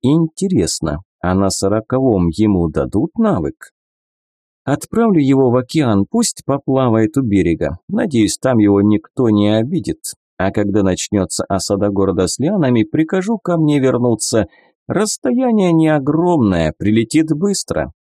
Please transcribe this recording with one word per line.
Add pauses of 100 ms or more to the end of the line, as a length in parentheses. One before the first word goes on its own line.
Интересно, (180)
а
на
сороковом
ему
дадут
навык? (920)
Отправлю
его
в
океан,
пусть
поплавает
у
берега. (100)
Надеюсь,
там
его
никто
не
обидит. (440)
А
когда
начнется
осада
города
с
лианами,
прикажу
ко
мне
вернуться. (400)
Расстояние
не
огромное,
прилетит
быстро.